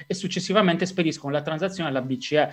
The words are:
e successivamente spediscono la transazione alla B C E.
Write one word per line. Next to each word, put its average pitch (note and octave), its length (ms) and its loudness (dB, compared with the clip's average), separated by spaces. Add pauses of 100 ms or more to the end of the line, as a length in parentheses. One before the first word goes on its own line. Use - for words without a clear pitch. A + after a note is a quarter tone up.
e - 80 -4
successivamente F#3 720 2
spediscono D#3 460 -2
la D3 100 0
transazione D#3+ 460 -4
alla C3 140 0
B C3 160 -4
C - 160 -6
E. D3 200 4